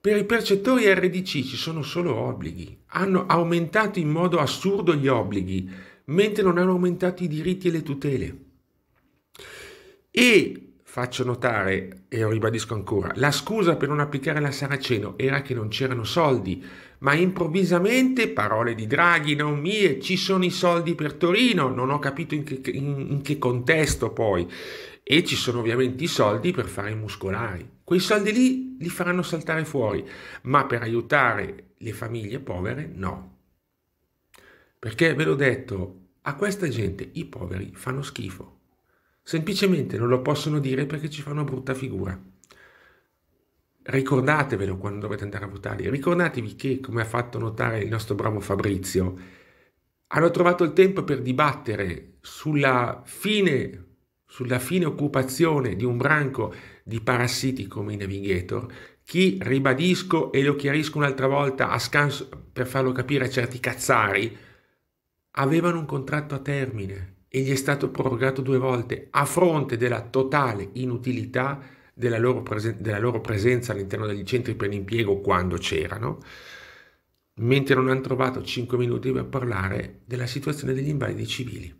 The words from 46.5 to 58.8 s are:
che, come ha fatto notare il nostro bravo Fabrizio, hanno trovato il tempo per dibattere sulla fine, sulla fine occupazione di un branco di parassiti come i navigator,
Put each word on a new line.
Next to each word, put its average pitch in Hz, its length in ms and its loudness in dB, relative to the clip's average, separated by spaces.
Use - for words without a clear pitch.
che, 135 240 -2
come 113 220 -4
ha - 20 2
fatto 120 340 -4
notare 113 420 -2
il 101 80 -2
nostro 107 280 -2
bravo 107 240 0
Fabrizio, 95 800 0
hanno 165 220 4
trovato 175 340 4
il 151 80 0
tempo 190 320 6
per 135 160 -2
dibattere 120 1000 -2
sulla 139 840 0
fine, 170 800 0
sulla 123 320 -2
fine 175 280 0
occupazione 135 880 0
di 107 80 -2
un 120 120 0
branco 135 560 0
di 113 180 -6
parassiti 123 680 0
come 107 240 -6
i 104 60 -6
navigator, 98 680 -4